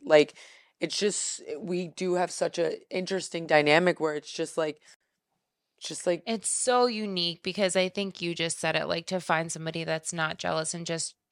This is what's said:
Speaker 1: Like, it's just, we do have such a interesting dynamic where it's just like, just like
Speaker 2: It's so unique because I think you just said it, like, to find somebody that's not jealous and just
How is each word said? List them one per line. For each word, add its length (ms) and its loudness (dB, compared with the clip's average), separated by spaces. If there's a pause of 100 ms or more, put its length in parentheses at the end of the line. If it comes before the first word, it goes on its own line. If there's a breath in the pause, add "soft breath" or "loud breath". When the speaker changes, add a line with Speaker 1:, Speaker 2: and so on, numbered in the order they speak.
Speaker 1:
Like, 280 8 (480 soft breath)
it's 180 -4
just, 420 -2 (160)
we 300 -4
do 280 -2
have 140 0
such 300 -4
a 180 0 (160)
interesting 540 -4
dynamic 540 6
where 120 0
it's 180 -8
just 260 -6
like, 240 -2 (960 soft breath)
just 260 -10
like 200 0
Speaker 2:
It's 240 -4
so 380 2
unique 560 -4
because 340 0
I 120 4
think 320 -6
you 140 -2
just 240 -2
said 160 0
it, 120 -2
like, 200 -4
to 140 -2
find 300 0
somebody 340 -6
that's 280 -4
not 240 -4
jealous 360 -2
and 120 -8
just 300 -6 (160)